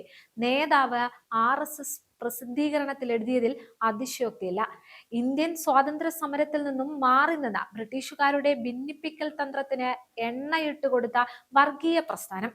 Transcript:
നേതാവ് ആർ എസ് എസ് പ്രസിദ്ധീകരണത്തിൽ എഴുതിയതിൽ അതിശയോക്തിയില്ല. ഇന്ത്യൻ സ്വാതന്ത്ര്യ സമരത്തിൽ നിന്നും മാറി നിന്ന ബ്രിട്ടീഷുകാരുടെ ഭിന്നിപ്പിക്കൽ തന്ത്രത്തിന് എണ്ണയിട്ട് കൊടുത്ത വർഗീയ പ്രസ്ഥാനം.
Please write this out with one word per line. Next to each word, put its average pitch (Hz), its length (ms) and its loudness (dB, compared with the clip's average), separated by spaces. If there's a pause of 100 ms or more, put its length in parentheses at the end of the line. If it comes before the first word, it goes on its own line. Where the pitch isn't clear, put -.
(380)
നേതാവ് 254 680 2 (280)
ആർ 233 280 4
എസ് 294 200 -8
എസ് - 200 -10 (200)
പ്രസിദ്ധീകരണത്തിൽ 269 920 -2
എഴുതിയതിൽ 233 400 2 (300)
അതിശയോക്തിയില്ല. 220 840 -2 (440)
ഇന്ത്യൻ 277 440 0
സ്വാതന്ത്ര്യ 302 540 2
സമരത്തിൽ 302 520 -2
നിന്നും 277 380 -4
മാറി 269 360 4
നിന്ന 208 380 -4
ബ്രിട്ടീഷുകാരുടെ 277 800 0
ഭിന്നിപ്പിക്കൽ 277 760 -6
തന്ത്രത്തിന് 269 600 -4 (320)
എണ്ണയിട്ട് 285 640 -2
കൊടുത്ത 240 380 2 (300)
വർഗീയ 294 460 4
പ്രസ്ഥാനം. 220 540 -6